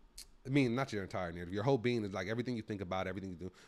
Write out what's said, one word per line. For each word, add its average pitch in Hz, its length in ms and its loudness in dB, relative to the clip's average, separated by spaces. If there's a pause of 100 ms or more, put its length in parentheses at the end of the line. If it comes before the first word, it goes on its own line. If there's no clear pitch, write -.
(460)
I 127 40 -6
mean, 131 260 6
not 131 160 0
your 101 120 -2
entire 90 280 -2
narrative. 87 220 -6
Your 101 100 0
whole 135 140 6
being 120 260 2
is, 98 80 -2
like, 95 160 -2
everything 117 300 -2
you 110 40 -2
think 104 200 -4
about, 92 260 -2
everything 95 220 -4
you 87 80 -6
do, 90 140 -8 (160)